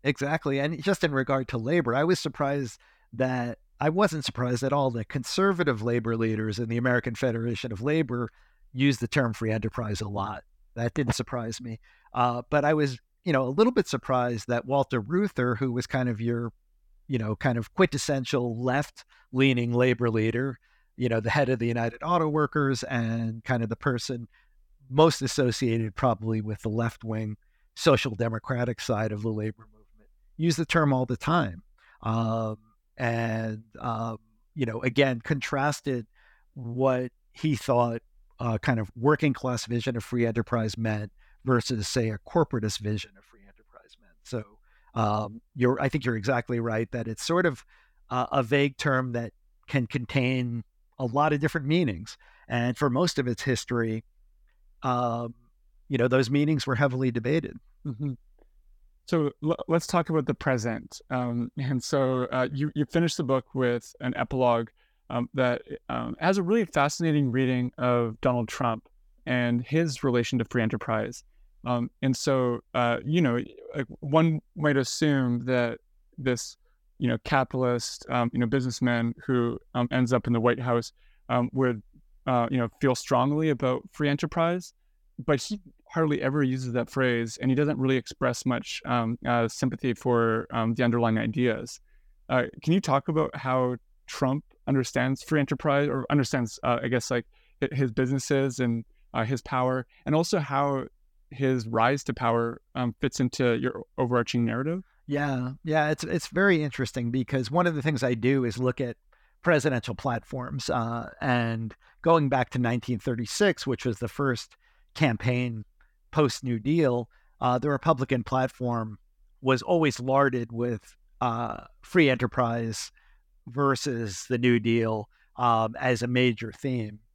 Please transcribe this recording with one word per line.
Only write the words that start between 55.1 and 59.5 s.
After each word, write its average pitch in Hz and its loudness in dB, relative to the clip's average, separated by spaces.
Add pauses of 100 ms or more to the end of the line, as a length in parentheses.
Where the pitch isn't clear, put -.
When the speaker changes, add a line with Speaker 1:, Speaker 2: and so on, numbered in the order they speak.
Speaker 1:
you 135 -2
know, 117 4
those 127 4
meanings 147 2
were 131 0
heavily 127 2
debated. 123 -2 (300)
Speaker 2:
Mm-hmm. 135 -6 (920)
So 151 2 (120)
l-, 156 0 (100)